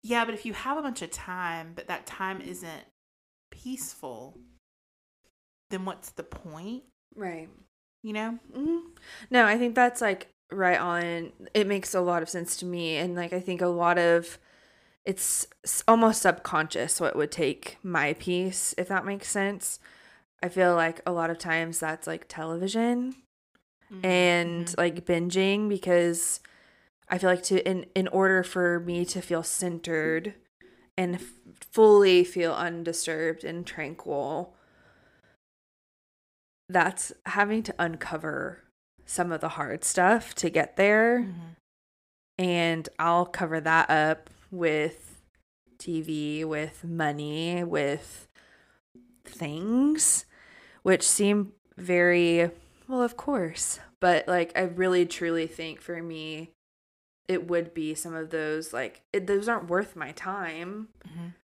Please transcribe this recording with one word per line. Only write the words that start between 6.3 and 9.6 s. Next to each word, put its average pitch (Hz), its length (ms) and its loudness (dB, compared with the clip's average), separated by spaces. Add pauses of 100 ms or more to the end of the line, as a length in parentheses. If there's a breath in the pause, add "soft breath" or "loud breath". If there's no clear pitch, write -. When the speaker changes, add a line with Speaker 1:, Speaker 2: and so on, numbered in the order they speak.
Speaker 2:
Right. 175 320 -10 (540)
Speaker 1:
You 214 120 -10
know? 226 240 -6 (140)
Speaker 2:
Mm-hmm. 311 260 -2 (520 loud breath)
No, 247 160 6
I 214 100 4
think 240 200 0